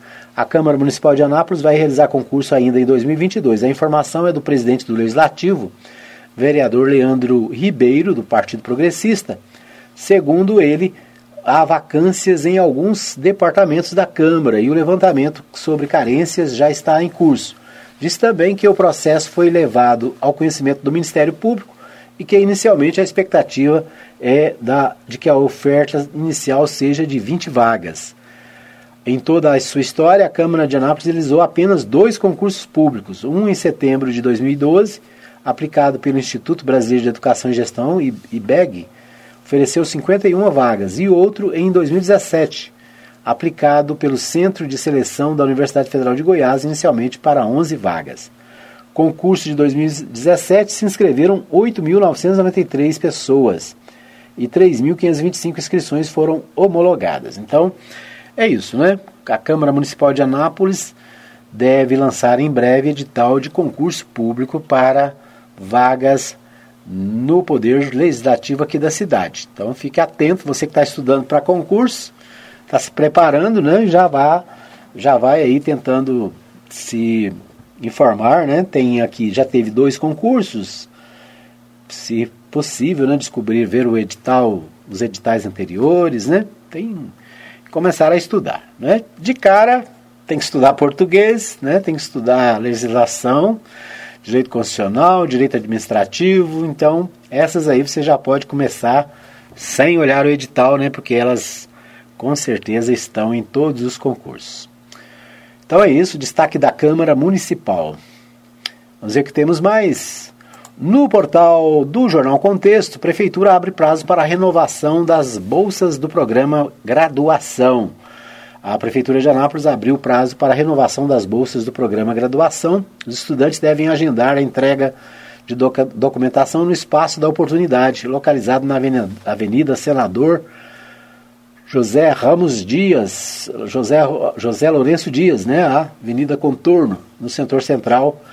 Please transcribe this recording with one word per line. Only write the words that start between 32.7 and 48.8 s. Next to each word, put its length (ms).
um 260
em 60
setembro 580
de 80
dois 180
mil 120
e 40
doze, 460
aplicado 540
pelo 220
Instituto 440
Brasileiro 380
de 80
Educação 400
e 60
Gestão, 440
I-, 140
ibeg, 540
ofereceu 400
cinquenta 460
e 60
uma 160
vagas, 480
e 100
outro 460
em 160
dois 180
mil 80
e 40
dezessete, 720
aplicado 680
pelo 240
Centro 480
de 120
Seleção 580
da 80
Universidade 460
Federal 260
de 80
Goiás, 400
inicialmente 560
para 260
onze 300
vagas. 560